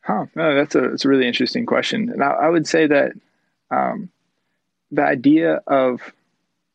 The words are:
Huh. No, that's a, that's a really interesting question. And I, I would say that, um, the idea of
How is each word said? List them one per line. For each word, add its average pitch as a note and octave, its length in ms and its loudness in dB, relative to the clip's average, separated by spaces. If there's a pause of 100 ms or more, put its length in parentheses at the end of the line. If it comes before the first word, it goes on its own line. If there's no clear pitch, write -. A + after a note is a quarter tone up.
Huh. G3 240 -4 (100)
No, D#3 200 0
that's D3 200 0
a, C#3+ 60 4
that's - 240 -2
a C3+ 40 4
really C3 180 4
interesting A#2+ 380 -2
question. A#2+ 440 -2
And B2 140 -4
I, C#3 80 0
I D#3 180 0
would E3+ 180 0
say D#3+ 200 2
that, C#3+ 240 2 (580)
um, C3 400 -4 (800)
the C#3+ 120 0
idea D3 640 2
of C3 460 0 (600)